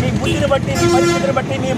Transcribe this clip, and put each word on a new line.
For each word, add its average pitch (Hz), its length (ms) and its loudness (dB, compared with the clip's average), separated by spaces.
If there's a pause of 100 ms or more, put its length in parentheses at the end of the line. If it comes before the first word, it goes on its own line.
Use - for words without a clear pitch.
నీ 254 80 0 (100)
బుద్ధిని 311 320 0
బట్టి, 277 280 0
నీ 349 140 2
పరిస్థితిని 339 440 2
బట్టి, 269 260 -4
నీ 262 140 -2